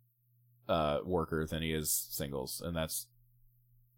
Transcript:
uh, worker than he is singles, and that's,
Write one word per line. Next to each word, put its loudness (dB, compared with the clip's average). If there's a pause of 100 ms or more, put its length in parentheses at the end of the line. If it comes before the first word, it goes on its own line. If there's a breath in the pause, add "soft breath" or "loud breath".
(680)
uh, 4
worker 2
than -2
he 2
is 0 (220)
singles, -4
and -4
that's, -2 (920)